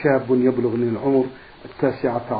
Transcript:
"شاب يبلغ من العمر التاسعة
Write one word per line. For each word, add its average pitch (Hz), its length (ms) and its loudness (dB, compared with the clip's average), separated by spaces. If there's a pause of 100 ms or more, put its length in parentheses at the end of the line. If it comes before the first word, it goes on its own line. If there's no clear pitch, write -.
"شاب 135 280 2
يبلغ 123 460 2
من 120 120 0
العمر 131 360 2 (400)
التاسعة 123 760 -2